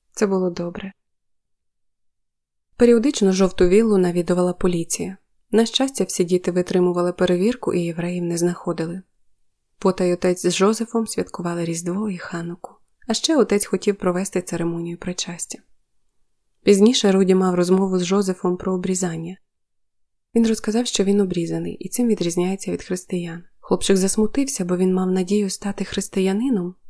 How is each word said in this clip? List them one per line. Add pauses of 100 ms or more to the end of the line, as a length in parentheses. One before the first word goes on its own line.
(140)
Це
було
добре. (1800)
Періодично
жовту
віллу
навідувала
поліція. (340)
На
щастя,
всі
діти
витримували
перевірку
і
євреїв
не
знаходили. (800)
Потай
отець
з
Жозефом
святкували
Різдво
і
Хануку. (340)
А
ще
отець
хотів
провести
церемонію
причастя. (1040)
Пізніше
Руді
мав
розмову
з
Жозефом
про
обрізання. (1000)
Він
розказав,
що
він
обрізаний,
і
цим
відрізняється
від
християн. (180)
Хлопчик
засмутився,
бо
він
мав
надію
стати
християнином, (160)